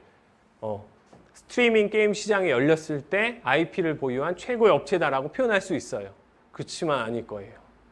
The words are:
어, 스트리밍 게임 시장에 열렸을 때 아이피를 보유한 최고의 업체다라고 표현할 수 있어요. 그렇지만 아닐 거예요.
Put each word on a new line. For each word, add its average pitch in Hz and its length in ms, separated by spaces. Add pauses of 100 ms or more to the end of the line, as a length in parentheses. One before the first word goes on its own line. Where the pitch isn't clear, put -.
(600)
어, 104 260 (460)
스트리밍 220 560
게임 214 240
시장에 196 380
열렸을 147 520
때 226 420
아이피를 160 520
보유한 139 400
최고의 226 360
업체다라고 143 560
표현할 220 320
수 185 140
있어요. 107 360 (420)
그렇지만 151 460
아닐 117 280
거예요. 104 280 (380)